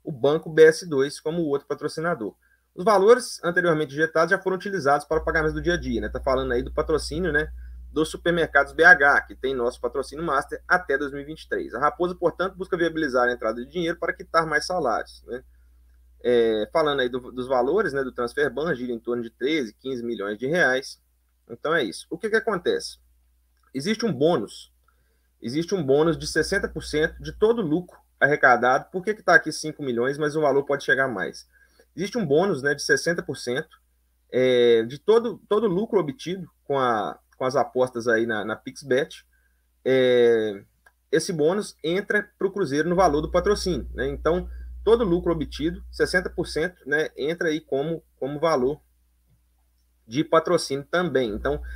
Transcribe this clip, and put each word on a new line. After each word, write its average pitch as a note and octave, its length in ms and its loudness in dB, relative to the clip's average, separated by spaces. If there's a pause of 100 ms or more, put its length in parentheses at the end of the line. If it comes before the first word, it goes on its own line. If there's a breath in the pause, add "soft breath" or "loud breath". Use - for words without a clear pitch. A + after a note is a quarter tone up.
o - 80 -10
Banco D3 380 0
B D#3 140 6
S D#3+ 220 6
dois C#3+ 360 -2
como E3+ 200 -4
o D#3+ 60 -2
outro C#3 200 -4
patrocinador. D3+ 680 -6 (400)
Os F3+ 80 -8
valores G#3 600 4
anteriormente E3 500 0
injetados D#3+ 380 2
já F#3+ 80 2
foram F#3+ 180 -2
utilizados D3 480 0
para D#3+ 160 -2
o - 20 -6
pagamento D#3 300 0
do D#3 80 -6
dia E3+ 140 0
a D#3 40 -4
dia, B2 220 -4
né? G#2 80 -6
Tá B2+ 100 -8
falando C3 320 -2
aí A#2+ 100 0
do - 120 -10
patrocínio, D#3 580 -2
né, D3+ 180 0 (420 soft breath)
dos D#3 180 0
supermercados D3+ 640 0
B D#3 100 4
H, C#3+ 380 8
que - 140 -12
tem C3+ 180 -4
nosso B2 260 -2
patrocínio C#3 460 -6
master C#3+ 420 -4
até E3+ 300 2
dois C#3+ 160 -6
mil C#3+ 80 -8
e C#3 40 -14
vinte D#3 180 -14
e - 60 -20
três. E2+ 240 -4
A A2+ 60 -6
Raposa, E3+ 340 0
portanto, F3+ 440 -2
busca F#3 180 -6
viabilizar D#3 540 0
a - 20 0
entrada A#2+ 320 -4
de C3+ 80 -16
dinheiro E3+ 260 -4
para E3+ 140 -4
quitar E3 340 -2
mais D3+ 200 -2
salários, C3 600 -4
né? B2 140 -10 (840)
É, A2+ 460 2
falando C#3+ 300 2
aí B2 80 0
do, B2 240 -8
dos B2+ 140 -6
valores, C#3 440 2
né, C#3 100 -2
do B2+ 100 -6
transfer B2 380 -2
ban, D3 240 -4
gira B2 200 -6
em A#2 60 -6
torno A#2+ 220 -4
de A#2 80 -10
treze, C3 440 -4
quinze C3 280 -8
milhões G#2+ 380 -6
de B2+ 80 -4
reais. C3 520 0 (500)
Então D#3 260 -4
é D3+ 80 0
isso. - 260 -8
O - 80 -8
que A3 120 -6
que G#3+ 80 2
acontece? - 600 -2 (760)
Existe G#3+ 320 -4
um F#3 80 -2
bônus, C3+ 580 0 (720)
existe D#3 340 -4
um F3 100 -2
bônus D3 320 4
de D3 80 -12
sessenta G3 440 -2
por - 120 -10
cento D#3 400 -2
de D3+ 120 -12
todo A#3 260 2
o G3+ 60 -2
lucro E3 340 -4 (180)
arrecadado. C3+ 720 4
Por F3+ 140 -8
que G#3+ 100 -2
que - 80 -14
tá F3 140 6
aqui D#3 160 2
cinco D3+ 320 -10
milhões, B2+ 340 -2
mas D3 200 -2
o D#3 40 0
valor C#3 220 4
pode C#3 220 -4
chegar C3+ 240 2
mais? F#2+ 360 -6 (480 soft breath)
Existe G3+ 240 -6
um G#3+ 80 -2
bônus, D3+ 380 2
né, C#3+ 100 2
de C#3+ 80 -6
sessenta E3+ 400 0
por C#3 140 -8
cento, - 460 -8 (500)
é, A#2+ 520 6
de B2 160 -8
todo, A3+ 500 2
todo G#3+ 160 2
o G#3+ 40 0
lucro G3 300 0
obtido E3 500 -6 (140)
com C#3 160 -2
a, A2 400 0 (180)
com C3+ 60 -6
as C3 140 0
apostas B2+ 500 0
aí A2+ 180 4
na, G#2+ 200 -2
na G#2+ 100 -4
Pixbet. C3+ 720 -4 (580)
É, A#2+ 800 4 (480)
esse D#3+ 220 0
bônus E3+ 500 0
entra G3+ 560 -2
pro F#3+ 100 0
Cruzeiro D#3 380 -2
no F3+ 80 0
valor E3 240 2
do D#3+ 100 -4
patrocínio, F#3 640 0
né? C3 140 -4
Então, D#3+ 420 -2 (340 loud breath)
todo A#3 220 4
lucro F3 260 0
obtido, D#3+ 580 -4
sessenta F3+ 400 -2
por F3 160 -6
cento, E3 400 -6
né, D3 300 -2
entra E3+ 320 -4
aí D#3 140 -2
como, D#3 420 -4 (140)
como C#3+ 200 -6
valor D3 440 0 (1300)
de B2+ 160 -2
patrocínio D#3+ 640 2
também. C3+ 420 0
Então, C3+ 300 -4 (140 loud breath)